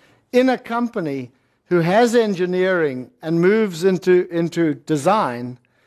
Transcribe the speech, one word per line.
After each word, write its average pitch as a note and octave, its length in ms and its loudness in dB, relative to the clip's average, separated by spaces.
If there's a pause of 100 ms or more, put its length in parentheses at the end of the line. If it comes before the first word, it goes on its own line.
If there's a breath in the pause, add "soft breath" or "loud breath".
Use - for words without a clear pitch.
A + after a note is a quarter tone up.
(320 soft breath)
in B3+ 180 4
a A#3+ 80 -2
company G#3 760 -6 (340)
who F3 140 2
has G#3+ 340 2
engineering F3+ 960 0 (120)
and E3 180 -2
moves F#3 440 2
into, F#3 440 2
into E3+ 460 -2
design C3+ 840 -2 (280)